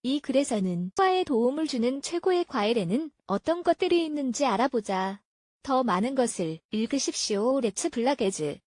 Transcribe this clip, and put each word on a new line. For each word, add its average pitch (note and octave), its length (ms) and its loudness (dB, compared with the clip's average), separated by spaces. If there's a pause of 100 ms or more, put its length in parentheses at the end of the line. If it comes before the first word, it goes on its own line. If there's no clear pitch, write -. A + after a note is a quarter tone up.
이 C4+ 140 0
글에서는 F#3+ 760 0
소화에 F#4 260 4
도움을 C#4+ 460 0
주는 C4 340 -2
최고의 F4 440 0
과일에는 A3+ 680 0 (160)
어떤 D#4+ 340 -2
것들이 F4 420 2
있는지 C#4+ 400 -2
알아보자. G3+ 800 0 (400)
더 C4 220 0
많은 A3+ 320 0
것을 F#3 420 -2 (140)
읽으십시오. A#3 880 0
렛츠 A#3+ 300 -2
블락에즈. G#3+ 760 -2